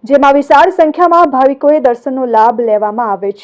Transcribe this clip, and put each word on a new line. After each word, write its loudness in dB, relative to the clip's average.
જેમાં 2
વિશાળ 2
સંખ્યામાં 0
ભાવિકોએ 0
દર્શનનો -4
લાભ 0
લેવામાં -4
આવે -8